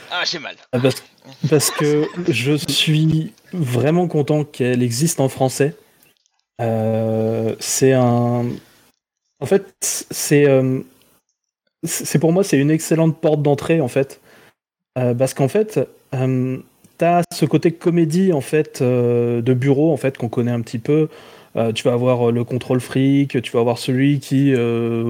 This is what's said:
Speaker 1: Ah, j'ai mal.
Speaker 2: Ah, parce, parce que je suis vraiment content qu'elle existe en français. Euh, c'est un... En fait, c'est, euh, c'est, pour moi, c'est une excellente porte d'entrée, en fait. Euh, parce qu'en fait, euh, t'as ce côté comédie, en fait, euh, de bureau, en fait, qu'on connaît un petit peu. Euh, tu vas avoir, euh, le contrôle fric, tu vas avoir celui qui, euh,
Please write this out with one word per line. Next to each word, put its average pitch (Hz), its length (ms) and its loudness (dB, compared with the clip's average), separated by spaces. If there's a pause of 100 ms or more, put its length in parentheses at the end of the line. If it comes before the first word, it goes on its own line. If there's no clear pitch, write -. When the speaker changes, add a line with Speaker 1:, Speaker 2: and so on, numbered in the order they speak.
(120)
Speaker 1:
Ah, 175 120 -4
j'ai 139 140 -6
mal. 101 160 -12 (180)
Speaker 2:
Ah, 123 60 -2
parce, 127 240 0 (480)
parce 147 200 2
que 151 340 0 (240)
je 131 280 0
suis 156 760 0 (200)
vraiment 156 540 0
content 151 380 0
qu'elle 123 380 -2
existe 123 380 -2
en 135 80 4
français. 135 460 0 (840)
Euh, 113 1000 -2
c'est - 340 2
un... 120 520 2 (960)
En 143 60 -6
fait, 196 340 0
c'est, - 680 0
euh, 131 340 4 (1000)
c'est, - 380 -4
pour 165 120 2
moi, 190 120 2
c'est 180 140 0
une 147 120 2
excellente 160 500 0
porte 151 220 0
d'entrée, 147 380 2
en 127 80 -2
fait. 135 320 -4 (760)
Euh, 123 180 0
parce 123 200 -2
qu'en 139 140 0
fait, 214 320 -2 (340)
euh, 131 440 -2 (400)
t'as 170 240 2 (100)
ce - 140 0
côté 165 260 2
comédie, 170 600 0
en 143 80 0
fait, 156 420 -2
euh, 120 600 0
de 127 120 2
bureau, 139 380 2
en 139 40 0
fait, 170 220 -4
qu'on 120 100 -4
connaît 120 240 -2
un 117 80 -2
petit 113 180 -8
peu. 156 300 0 (480)
Euh, 113 160 0
tu - 120 -8
vas 131 80 2
avoir, 123 360 2
euh, 117 40 2
le 120 120 0
contrôle 127 360 -2
fric, 135 640 0
tu - 100 -12
vas 120 80 2
avoir 117 180 0
celui 139 400 0
qui, 139 360 2
euh, 117 560 -2